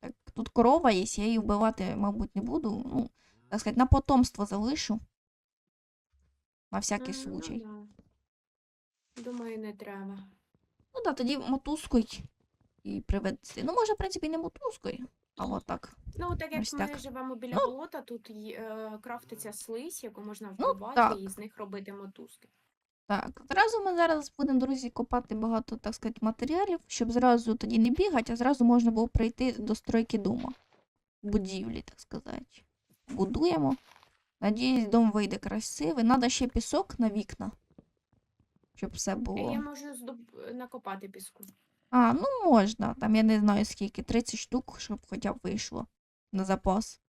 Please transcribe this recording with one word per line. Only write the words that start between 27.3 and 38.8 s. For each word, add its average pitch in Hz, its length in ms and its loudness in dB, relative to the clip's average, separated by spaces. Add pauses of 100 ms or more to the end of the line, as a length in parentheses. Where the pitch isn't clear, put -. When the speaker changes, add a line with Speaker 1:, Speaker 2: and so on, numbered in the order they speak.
Speaker 1:
тоді 226 240 0
не 226 120 8
бігати, 285 420 2
а 233 40 -2
зразу 254 280 4
можна 233 260 8
було 220 180 2
прийти 233 440 0
до 214 220 -2
стройки 226 440 0
дома. 214 340 -2 (680)
Будівлі, 202 600 -2
так - 180 -20
сказати. - 600 -12 (460)
Будуємо. 269 680 2 (640)
Надіюсь, 233 480 2
дом 226 240 6
вийде 202 260 0
красивий. 233 640 -2
Надо 247 240 6
ще 254 200 0
пісок 285 500 -2
на 226 120 2
вікна, 202 420 -6 (1200)
щоб - 180 -8